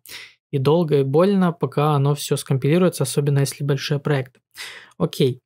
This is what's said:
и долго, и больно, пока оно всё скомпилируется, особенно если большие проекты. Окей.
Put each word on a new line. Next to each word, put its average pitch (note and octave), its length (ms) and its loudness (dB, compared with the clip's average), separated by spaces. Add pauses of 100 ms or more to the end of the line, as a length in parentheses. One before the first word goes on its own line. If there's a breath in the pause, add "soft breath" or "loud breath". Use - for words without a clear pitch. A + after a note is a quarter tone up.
(520 loud breath)
и D3 60 -2
долго, D3 420 2
и C#3 40 2
больно, F3+ 480 2
пока D3+ 400 0
оно C#3+ 240 2
всё C#3+ 220 -4
скомпилируется, D3 680 0
особенно C#3+ 360 0
если C#3 240 -2
большие C#3+ 360 -2
проекты. C#3 400 -4 (580 loud breath)
Окей. C3+ 480 -2